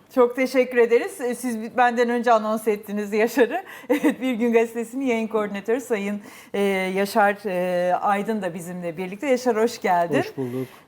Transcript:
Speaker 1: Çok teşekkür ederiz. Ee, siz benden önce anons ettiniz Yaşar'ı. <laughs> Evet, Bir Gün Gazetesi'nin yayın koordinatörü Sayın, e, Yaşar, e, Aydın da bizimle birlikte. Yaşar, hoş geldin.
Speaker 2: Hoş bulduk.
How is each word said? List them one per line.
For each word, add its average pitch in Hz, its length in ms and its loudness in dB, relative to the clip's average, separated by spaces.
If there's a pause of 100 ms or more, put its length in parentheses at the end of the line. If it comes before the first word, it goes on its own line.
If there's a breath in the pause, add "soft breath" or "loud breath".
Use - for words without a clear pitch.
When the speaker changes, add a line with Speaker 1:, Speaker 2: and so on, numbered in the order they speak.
(160)
Speaker 1:
Çok 240 200 4
teşekkür 254 420 2
ederiz. 240 440 2
Ee, 240 140 -4
siz 233 420 -6
benden 240 320 2
önce 240 220 2
anons 220 360 2
ettiniz 208 460 -4
Yaşar'ı. 240 500 2 (120)
<laughs> - 140 -20
Evet, 277 320 0
Bir 254 120 -2
Gün 233 200 0
Gazetesi'nin 226 520 0
yayın 226 220 0
koordinatörü 208 540 -2
Sayın, 208 400 -4 (320 loud breath)
e, 202 80 0 (340)
Yaşar, 202 400 2 (100)
e, 180 500 0
Aydın 202 460 0
da 180 120 -4
bizimle 175 440 -10
birlikte. 185 300 -6
Yaşar, 247 300 2
hoş 233 240 0
geldin. 175 380 2
Speaker 2:
Hoş 427 180 -4
bulduk. 127 300 -4 (200 loud breath)